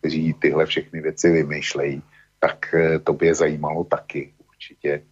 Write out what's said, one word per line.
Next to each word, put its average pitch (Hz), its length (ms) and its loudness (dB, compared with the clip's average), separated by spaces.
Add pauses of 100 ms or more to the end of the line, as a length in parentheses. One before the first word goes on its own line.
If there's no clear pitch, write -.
kteří 80 340 0
tyhle 76 320 2
všechny - 340 -6
věci 78 300 2
vymýšlejí, 73 720 0 (380)
tak, - 340 -2
eh, 80 240 4
to 78 140 0
by 80 140 2
je 82 80 6
zajímalo 78 500 -2
taky - 480 -6 (160)
určitě. - 640 -8